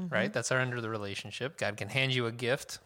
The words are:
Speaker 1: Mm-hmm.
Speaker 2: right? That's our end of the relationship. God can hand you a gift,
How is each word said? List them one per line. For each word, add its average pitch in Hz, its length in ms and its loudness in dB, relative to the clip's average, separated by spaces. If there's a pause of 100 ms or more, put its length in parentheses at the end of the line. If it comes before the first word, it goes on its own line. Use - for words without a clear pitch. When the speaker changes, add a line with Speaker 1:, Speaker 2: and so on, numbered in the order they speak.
Speaker 1:
Mm-hmm. 175 140 -4
Speaker 2:
right? 107 180 2
That's 117 200 0
our 131 80 6
end 127 140 0
of 120 80 -2
the 110 80 -2
relationship. 104 680 -6
God 104 180 0
can 104 120 -4
hand 131 260 4
you 123 120 4
a 113 60 0
gift, 120 540 -2